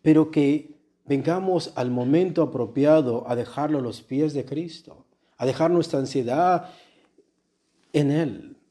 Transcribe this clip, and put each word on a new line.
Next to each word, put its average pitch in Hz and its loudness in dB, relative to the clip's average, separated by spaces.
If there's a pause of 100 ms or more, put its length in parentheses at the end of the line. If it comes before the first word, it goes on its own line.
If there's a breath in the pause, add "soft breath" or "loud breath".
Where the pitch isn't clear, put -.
pero 156 4
que 147 0 (280)
vengamos 170 -2
al 123 -2
momento 151 2
apropiado 127 2
a 120 -2
dejarlo 143 -4
a - -4
los 113 -8
pies 143 -2
de 127 -6
Cristo, - -12 (320)
a 120 -6
dejar 156 0
nuestra 165 0
ansiedad 143 0 (1200 loud breath)
en 143 2
Él 143 -4 (140)